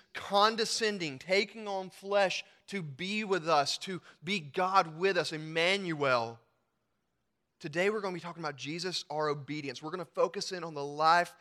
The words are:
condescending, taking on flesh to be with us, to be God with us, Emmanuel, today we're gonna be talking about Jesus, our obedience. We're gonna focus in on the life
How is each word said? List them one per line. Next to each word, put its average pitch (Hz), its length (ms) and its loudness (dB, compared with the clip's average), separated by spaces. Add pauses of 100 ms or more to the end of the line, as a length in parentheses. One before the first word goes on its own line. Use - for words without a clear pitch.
(140)
condescending, 202 1040 2
taking 214 480 0
on 190 220 -6
flesh 196 540 0 (260)
to 196 120 -4
be 185 440 -4
with 180 240 -2
us, 143 300 4
to 185 220 -8 (220)
be 190 160 -2
God 170 580 2
with 185 200 2
us, 156 160 -2
Emmanuel, 156 1040 0 (1200)
today 170 320 -2
we're 214 100 -4
gonna 190 140 -4
be 170 40 -6
talking 170 220 -12
about 147 140 -6
Jesus, 160 560 -8
our 151 180 0
obedience. 143 540 -6
We're 156 80 -8
gonna 180 120 -8
focus 175 480 0
in 180 120 -8
on 165 100 -10
the 143 100 -6
life 156 580 4